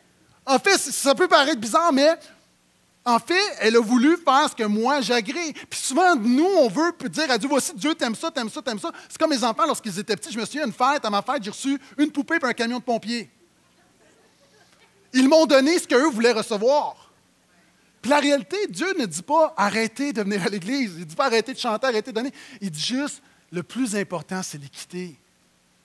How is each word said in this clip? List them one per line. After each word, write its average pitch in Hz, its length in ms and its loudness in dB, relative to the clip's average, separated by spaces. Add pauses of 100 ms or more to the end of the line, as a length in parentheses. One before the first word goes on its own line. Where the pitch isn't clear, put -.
(460)
En 262 140 2
fait, 392 180 4
c-, 269 140 -4
ça 269 240 2
peut 349 120 2
paraître 294 320 4
bizarre, 311 340 2
mais 277 160 4 (960)
en 240 120 4
fait, 359 420 0
elle 226 180 4
a - 20 8
voulu 247 380 4
faire 285 320 2
ce - 60 -10
que 220 100 -4
moi, 226 340 0
j'agrée. 247 540 -2 (160)
Puis - 100 -10
souvent, 349 360 2
nous, 247 300 2
on 349 220 4
veut 302 240 0
p-, 277 160 -10
dire 269 240 -2
à 240 60 4
Dieu, « 214 120 -4
Voici, 285 260 0
Dieu, 285 200 -2
t'aimes 233 200 -4
ça, 330 140 -6
t'aimes 240 200 -6
ça, 311 120 -12
t'aimes 214 180 -6
ça. » 330 120 -8 (180)
C'est - 80 -16
comme 320 120 0
mes 247 140 0
enfants, 254 220 0
lorsqu'ils 208 320 -4
étaient 208 200 -4
petits. - 160 -12
Je 220 60 -6
me 208 60 -6
souviens, 294 200 -6
une 220 80 -6
fête, 269 320 0
à 214 40 -2
ma 202 120 -2
fête, 254 220 -4
j'ai 196 80 -10
reçu 269 280 -4 (180)
une 302 140 0
poupée 294 300 -4
et 262 40 -4
un 233 80 0
camion 233 260 -4
de - 40 -12
pompiers. 226 480 -6 (1800)
Ils 262 160 6
m'ont 320 160 8
donné 294 340 4
ce - 80 -6
qu'eux 285 220 4
voulaient 233 240 2
recevoir. 220 760 -2 (920)
Puis 220 80 -6
la 294 100 6
réalité, 285 360 0 (140)
Dieu 320 280 -4
ne 254 80 -2
dit 165 160 -10
pas, « 311 360 2
Arrêtez 220 560 -2
de 220 80 -4
venir 196 240 -2
à - 40 -2
l'église. » 208 480 -4
Il 175 80 -12
dit 156 100 -16
pas, « 277 120 0
Arrêtez 226 260 0
de - 60 -12
chanter, 240 280 -2
arrêtez 226 240 -2
de 202 40 -12
donner. » 240 160 -4 (300)
Il 196 100 -8
dit 151 100 -12
juste, « 269 400 -4 (300)
Le 170 120 -8
plus 220 320 -6
important, 185 480 -6
c'est - 140 -12
l'équité. » 170 580 -14 (680)